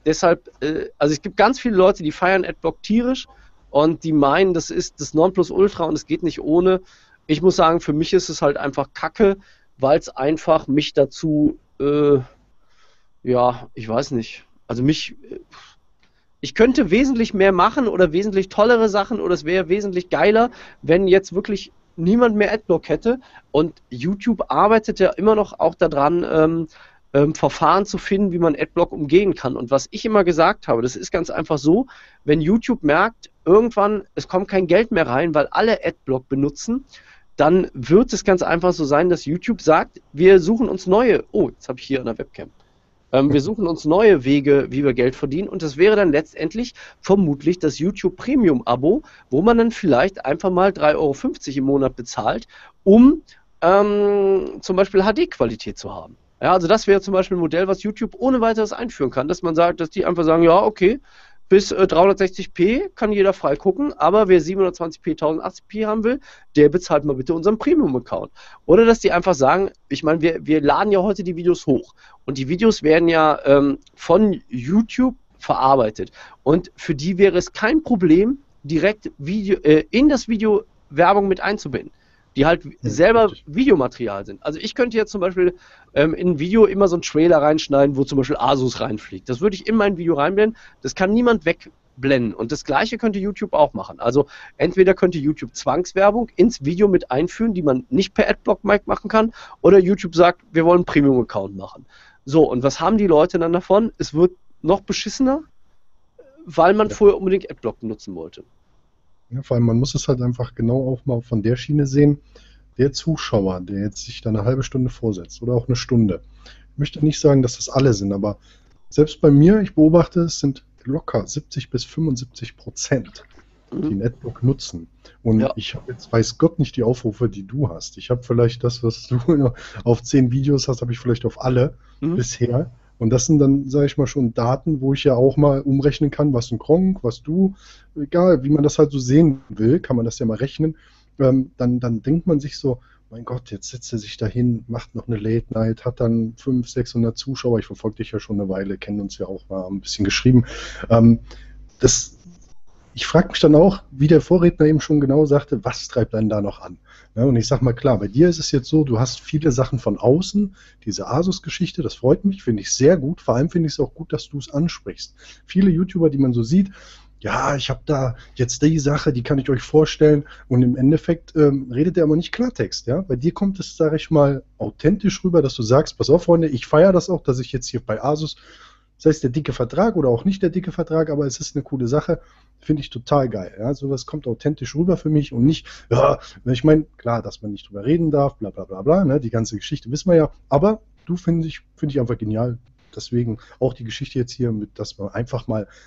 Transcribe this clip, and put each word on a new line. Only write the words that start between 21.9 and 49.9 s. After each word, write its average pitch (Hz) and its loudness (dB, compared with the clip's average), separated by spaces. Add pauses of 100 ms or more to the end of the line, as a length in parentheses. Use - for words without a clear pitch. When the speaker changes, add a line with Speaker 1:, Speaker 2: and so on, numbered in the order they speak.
Speaker 1:
niemand 214 2
mehr 208 0
Adblock 185 -4
hätte. 233 -2 (320)
Und 156 -2
YouTube 190 -4
arbeitet 208 2
ja 185 4
immer 214 2
noch 208 -2
auch 165 0
daran, 160 0
ähm, 160 2 (480)
ähm, 147 2
Verfahren 165 0
zu - -8
finden, 196 -2
wie 175 -4
man 165 2
Adblock 165 -4
umgehen 165 2
kann. 127 -6
Und 123 -8
was 269 0
ich 214 -10
immer 214 2
gesagt 170 0
habe, 117 0
das 123 -4
ist - -12
ganz 180 -4
einfach 160 -4
so, 160 0 (380)
wenn 156 0
YouTube 220 0
merkt, 175 0 (160)
irgendwann, 208 2 (100)
es - -8
kommt 190 -2
kein 190 0
Geld 196 2
mehr 165 2
rein, 143 -2
weil 147 2
alle 214 0
Adblock 131 -6
benutzen, 147 -4 (520)
dann 170 2
wird 165 2
es 208 -6
ganz 185 2
einfach 170 0
so 165 -4
sein, 147 2
dass 175 -2
YouTube 175 -4
sagt, 160 2 (120)
wir 185 8
suchen 208 2
uns - -6
neue, 208 2
oh, 180 0
jetzt - -14
hab 127 -10
ich - -18
hier 135 -2
an 123 -10
der 113 -6
Webcam, - -14 (600)
ähm, 139 4
wir 143 2
suchen 190 -4
uns 160 -6
neue 175 4
Wege, 139 2
wie 131 -2
wir 139 0
Geld 127 0
verdienen 147 -6
und 185 -8
das 147 -8
wäre 196 4
dann 202 2
letztendlich 160 -4 (260)
vermutlich 170 0
das 147 -2
YouTube 185 -4
Premium 190 0
Abo, 143 0 (280)
wo 139 2
man 233 4
dann 233 2
vielleicht 160 0